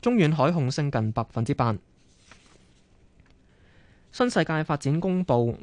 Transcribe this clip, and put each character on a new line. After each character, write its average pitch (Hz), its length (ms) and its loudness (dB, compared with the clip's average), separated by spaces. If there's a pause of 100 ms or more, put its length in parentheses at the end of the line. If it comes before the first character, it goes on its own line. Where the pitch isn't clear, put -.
中 247 140 0
遠 165 180 4
海 143 180 2
控 143 200 0
升 143 180 -2
近 110 220 -2
百 117 180 -2
分 117 160 -4
之 143 80 -2
八。 117 220 0 (2250)
新 247 180 0
世 190 140 2
界 156 200 -2
發 151 140 -2
展 143 220 0
公 185 240 -2
布 120 400 2